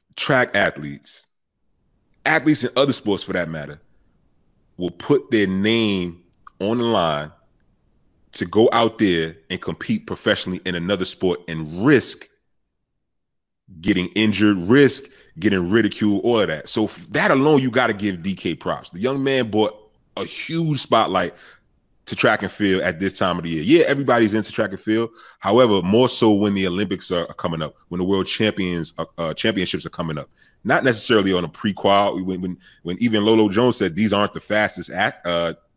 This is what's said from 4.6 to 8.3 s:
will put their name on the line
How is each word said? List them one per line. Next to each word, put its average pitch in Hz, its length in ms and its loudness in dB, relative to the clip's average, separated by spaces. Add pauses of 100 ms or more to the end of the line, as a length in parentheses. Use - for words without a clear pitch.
will 87 140 -4
put - 400 -2
their 107 160 2
name 95 760 0 (360)
on 110 200 -2
the 120 60 -2
line 80 460 0 (1000)